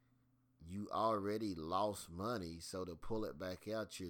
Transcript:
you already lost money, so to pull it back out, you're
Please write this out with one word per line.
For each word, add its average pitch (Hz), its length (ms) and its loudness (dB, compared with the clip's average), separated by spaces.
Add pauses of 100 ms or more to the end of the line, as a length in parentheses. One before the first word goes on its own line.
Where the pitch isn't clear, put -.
(680)
you 101 240 -4
already 104 640 4
lost 92 560 2
money, 87 500 -2
so 92 260 -4
to 85 100 -6
pull 110 280 0
it 71 140 -4
back 92 300 -4
out, 107 320 -2
you're 90 100 -4